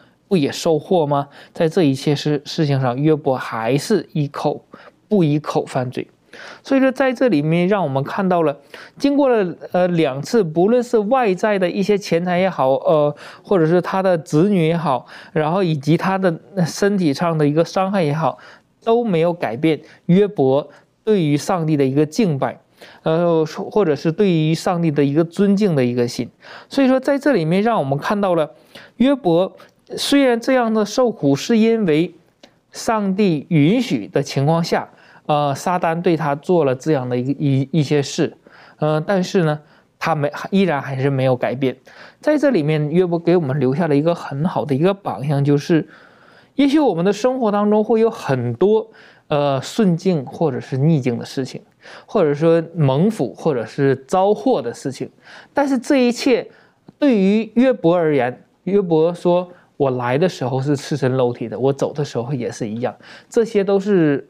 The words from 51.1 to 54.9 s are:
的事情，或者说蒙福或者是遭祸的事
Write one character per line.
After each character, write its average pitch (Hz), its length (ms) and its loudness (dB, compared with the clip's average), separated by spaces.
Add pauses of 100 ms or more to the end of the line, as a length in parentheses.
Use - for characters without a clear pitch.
的 113 60 -10
事 131 220 -8
情， - 160 -14 (440)
或 - 160 0
者 147 120 2
说 165 280 2 (140)
蒙 151 340 2
福 131 240 -4
或 - 200 -2
者 113 120 -4
是 135 300 0 (100)
遭 190 280 2
祸 208 280 0
的 117 120 -6
事 135 180 -10